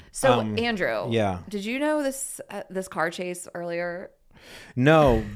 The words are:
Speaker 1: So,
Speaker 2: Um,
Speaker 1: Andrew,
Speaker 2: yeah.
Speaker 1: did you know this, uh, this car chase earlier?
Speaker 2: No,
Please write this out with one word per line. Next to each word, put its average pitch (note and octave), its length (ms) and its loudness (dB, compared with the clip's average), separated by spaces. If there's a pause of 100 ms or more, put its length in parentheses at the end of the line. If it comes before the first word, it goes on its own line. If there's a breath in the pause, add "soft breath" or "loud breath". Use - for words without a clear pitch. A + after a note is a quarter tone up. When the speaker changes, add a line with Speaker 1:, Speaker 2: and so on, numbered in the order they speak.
(120)
Speaker 1:
So, B3+ 280 2
Speaker 2:
Um, A3 180 -2
Speaker 1:
Andrew, D#3 520 -2
Speaker 2:
yeah. G2+ 280 0 (100)
Speaker 1:
did G3+ 160 -8
you A#3+ 160 -4
know D4+ 240 0
this, - 360 -6 (100)
uh, G3+ 200 -10
this F#3 160 -6
car E3+ 240 -2
chase F3 440 -8
earlier? F3 560 -6 (680 loud breath)
Speaker 2:
No, C3 480 6 (120)